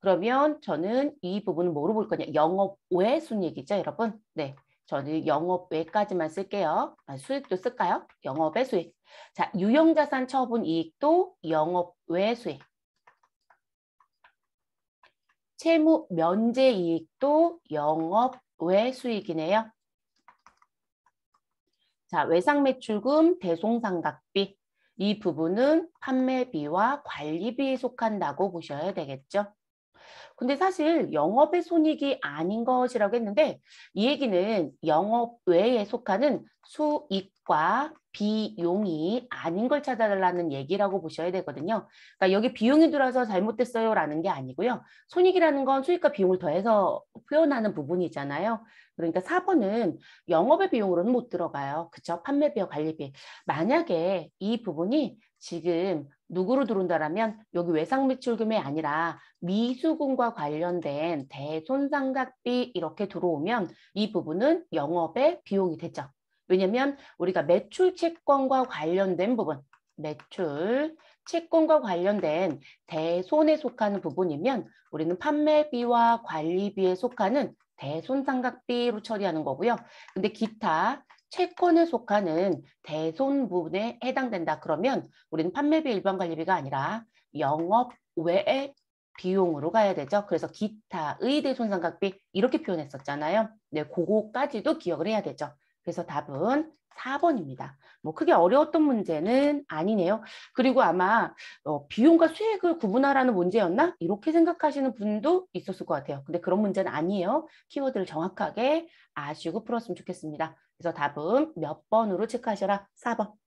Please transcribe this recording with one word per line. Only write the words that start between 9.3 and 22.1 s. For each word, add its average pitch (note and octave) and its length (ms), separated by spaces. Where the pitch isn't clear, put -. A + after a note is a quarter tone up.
자, - 240
유형자산 C#4+ 680
처분 B3 360
이익도 C#4 680
영업 E3+ 460
외 G3 300
수익. C#3+ 240
채무 D#4+ 540
면제 A3 600
이익도 C4 880
영업 E3 640
외 G3 340
수익이네요. G#3 760
자, D#3+ 160